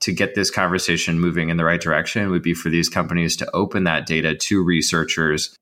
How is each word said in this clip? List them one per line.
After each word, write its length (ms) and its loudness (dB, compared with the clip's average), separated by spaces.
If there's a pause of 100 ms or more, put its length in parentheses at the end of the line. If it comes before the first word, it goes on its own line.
to 100 0
get 220 -2
this 160 0
conversation 680 0
moving 300 0
in 80 0
the 80 2
right 160 2
direction 500 -2
would 120 0
be 100 0
for 160 -4
these 220 2
companies 480 0
to 160 -6
open 300 0
that 200 0
data 300 0
to 280 0
researchers 1000 0